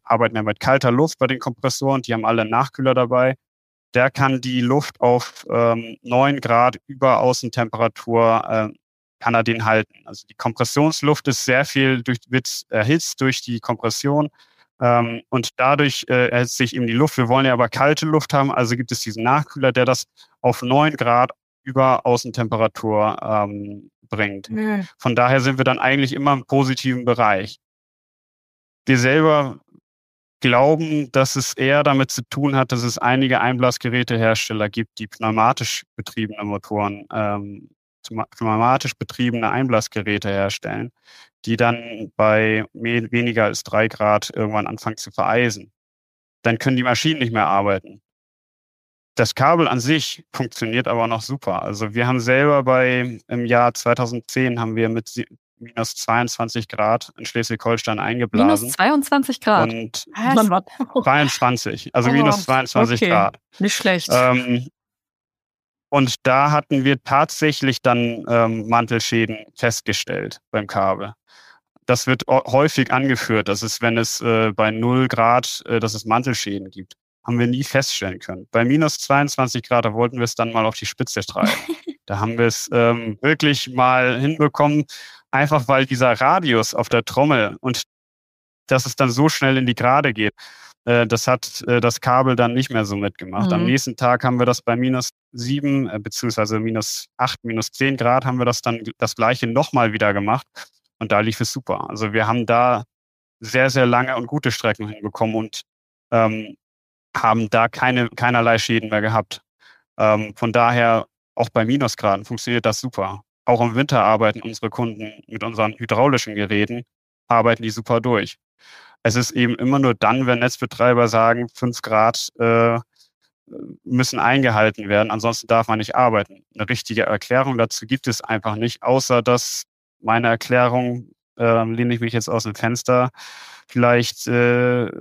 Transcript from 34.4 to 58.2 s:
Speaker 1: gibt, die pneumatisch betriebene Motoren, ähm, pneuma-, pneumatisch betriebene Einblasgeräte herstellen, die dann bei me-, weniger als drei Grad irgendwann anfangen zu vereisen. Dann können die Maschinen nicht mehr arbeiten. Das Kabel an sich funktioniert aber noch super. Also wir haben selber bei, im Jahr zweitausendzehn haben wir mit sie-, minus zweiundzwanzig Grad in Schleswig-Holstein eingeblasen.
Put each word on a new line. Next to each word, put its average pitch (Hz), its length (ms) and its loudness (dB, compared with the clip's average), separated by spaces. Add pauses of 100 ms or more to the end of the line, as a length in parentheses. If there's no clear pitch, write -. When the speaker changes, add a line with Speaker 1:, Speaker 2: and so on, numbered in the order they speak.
Speaker 1:
gibt, 110 320 -6
die 107 80 -12
pneumatisch 110 760 0 (140)
betriebene 107 480 -8
Motoren, 104 680 -4
ähm, 101 560 -6 (380)
pneuma-, 113 240 -8
pneumatisch 117 680 0
betriebene 117 540 -4
Einblasgeräte 107 800 -2
herstellen, 101 640 -4 (520)
die 113 120 0
dann 117 580 -2
bei 110 500 4 (100)
me-, 117 360 -4
weniger 120 360 0
als 107 180 -4
drei 110 240 0
Grad 104 440 0
irgendwann 107 360 -2
anfangen 107 300 -8
zu - 120 -12
vereisen. 104 600 -2 (720)
Dann 117 160 0
können 131 180 0
die 123 80 0
Maschinen 147 340 0
nicht 120 140 -2
mehr 104 160 2
arbeiten. 98 540 -2 (1160)
Das 117 160 2
Kabel 160 320 4
an 123 140 0
sich 143 540 -2
funktioniert 120 520 -4
aber 117 200 0
noch 113 160 -4
super. 110 400 -6
Also 107 320 -6
wir 120 120 0
haben 127 140 0
selber 135 440 2
bei, 127 540 0 (100)
im 120 180 -4
Jahr 120 260 4
zweitausendzehn 120 880 -2
haben 113 160 -4
wir 113 140 0
mit 113 180 -4
sie-, - 180 -10 (320)
minus 117 360 -8
zweiundzwanzig 117 720 -2
Grad 110 480 -2
in 117 80 -16
Schleswig-Holstein 113 720 -4
eingeblasen. 123 680 2